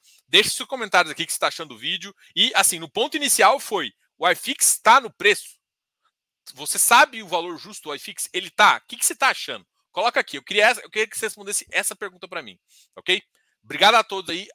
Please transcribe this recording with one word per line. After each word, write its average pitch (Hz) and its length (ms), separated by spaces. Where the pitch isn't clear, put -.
Deixe 180 240
seus - 180
comentários 190 440
aqui, 170 100
o 160 40
que - 60
você - 60
tá 160 100
achando 156 200
do 120 100
vídeo. 175 360
E, 220 220
assim, 190 240
no 160 100
ponto 285 260
inicial 220 440
foi: 156 340
o 165 100
iFix - 520
tá 247 200
no 233 100
preço? - 460
Você 143 240
sabe 247 440
o 190 60
valor 170 300
justo 196 300
do 147 60
iFix? - 380
Ele 180 180
tá. 175 280
O - 100
que, 233 80
que - 100
você 330 80
tá 262 140
achando? 127 360
Coloca 214 260
aqui. 143 200
Eu 131 40
queria 208 240
essa, 226 140
eu - 100
queria 220 160
que 214 100
você 226 100
respondesse 202 440
essa 196 240
pergunta 185 320
pra 180 160
mim, 101 160
ok? 185 260
Obrigado 175 340
a - 80
todos 185 260
aí. 185 240